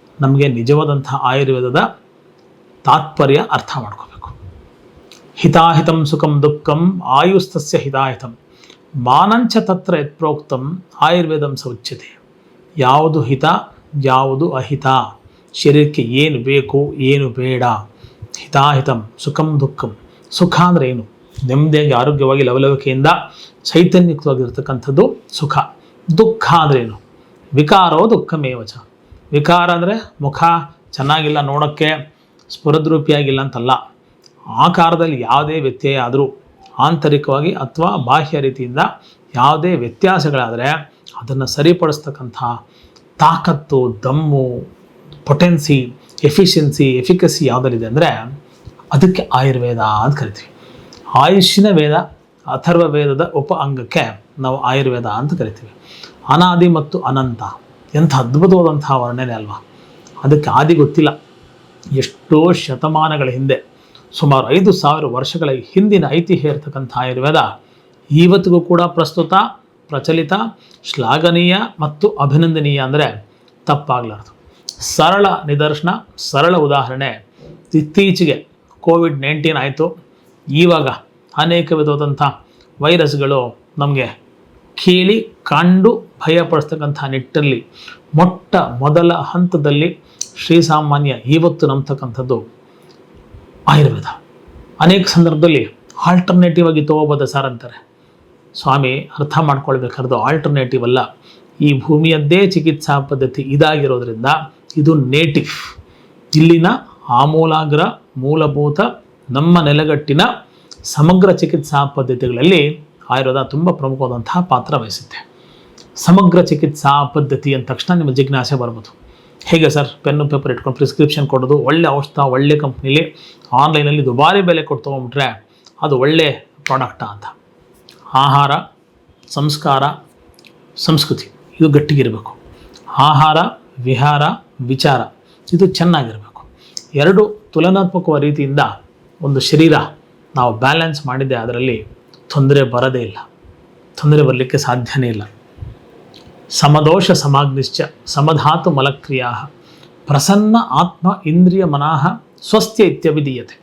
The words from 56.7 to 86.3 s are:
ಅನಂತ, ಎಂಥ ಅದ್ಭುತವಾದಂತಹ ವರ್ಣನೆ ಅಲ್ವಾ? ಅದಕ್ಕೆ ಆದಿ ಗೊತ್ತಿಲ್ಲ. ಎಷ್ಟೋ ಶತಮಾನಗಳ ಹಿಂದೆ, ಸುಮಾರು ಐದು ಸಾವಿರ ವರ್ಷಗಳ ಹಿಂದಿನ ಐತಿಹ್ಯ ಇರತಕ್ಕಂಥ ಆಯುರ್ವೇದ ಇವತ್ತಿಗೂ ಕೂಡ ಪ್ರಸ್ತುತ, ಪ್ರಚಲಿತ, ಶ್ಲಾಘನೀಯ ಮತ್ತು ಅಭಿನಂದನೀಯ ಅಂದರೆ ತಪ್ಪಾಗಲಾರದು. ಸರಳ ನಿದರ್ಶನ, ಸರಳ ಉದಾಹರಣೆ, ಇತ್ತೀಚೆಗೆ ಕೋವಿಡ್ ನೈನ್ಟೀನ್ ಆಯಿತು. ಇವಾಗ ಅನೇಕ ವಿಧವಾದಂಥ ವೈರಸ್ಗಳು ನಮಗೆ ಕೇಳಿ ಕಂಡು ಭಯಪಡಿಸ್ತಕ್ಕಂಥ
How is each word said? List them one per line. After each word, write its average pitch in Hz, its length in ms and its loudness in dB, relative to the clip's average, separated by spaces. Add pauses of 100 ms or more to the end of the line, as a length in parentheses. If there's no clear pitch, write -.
ಅನಂತ, 127 420 -4 (520)
ಎಂಥ 151 200 2
ಅದ್ಭುತವಾದಂತಹ 151 760 2
ವರ್ಣನೆ 123 420 -4
ಅಲ್ವಾ? 107 320 -12 (600)
ಅದಕ್ಕೆ 147 260 2
ಆದಿ 156 240 4
ಗೊತ್ತಿಲ್ಲ. 151 480 2 (720)
ಎಷ್ಟೋ 160 560 0
ಶತಮಾನಗಳ 156 800 -2
ಹಿಂದೆ, 131 360 -4 (460)
ಸುಮಾರು 135 380 0
ಐದು 185 220 4
ಸಾವಿರ 151 320 0
ವರ್ಷಗಳ 135 460 -4
ಹಿಂದಿನ 185 600 0
ಐತಿಹ್ಯ 165 380 -2
ಇರತಕ್ಕಂಥ 135 500 -8
ಆಯುರ್ವೇದ 127 600 -2 (500)
ಇವತ್ತಿಗೂ 175 500 4
ಕೂಡ 175 220 0
ಪ್ರಸ್ತುತ, 175 500 -2 (560)
ಪ್ರಚಲಿತ, 160 440 -4 (500)
ಶ್ಲಾಘನೀಯ 170 720 2 (240)
ಮತ್ತು 151 280 -2
ಅಭಿನಂದನೀಯ 147 720 0
ಅಂದರೆ 131 460 -2 (400)
ತಪ್ಪಾಗಲಾರದು. 123 680 -4 (320)
ಸರಳ 190 600 0 (200)
ನಿದರ್ಶನ, 151 420 -2 (280)
ಸರಳ 165 400 -2
ಉದಾಹರಣೆ, 135 720 -2 (480)
ಇತ್ತೀಚೆಗೆ 175 800 0 (260)
ಕೋವಿಡ್ 165 400 0
ನೈನ್ಟೀನ್ 151 360 -2
ಆಯಿತು. 139 400 -4 (520)
ಇವಾಗ 156 400 2 (480)
ಅನೇಕ 165 360 0
ವಿಧವಾದಂಥ 147 500 -2 (580)
ವೈರಸ್ಗಳು 143 800 0 (200)
ನಮಗೆ 135 420 -2 (540)
ಕೇಳಿ 185 540 2 (140)
ಕಂಡು 185 560 4
ಭಯಪಡಿಸ್ತಕ್ಕಂಥ 151 1080 -2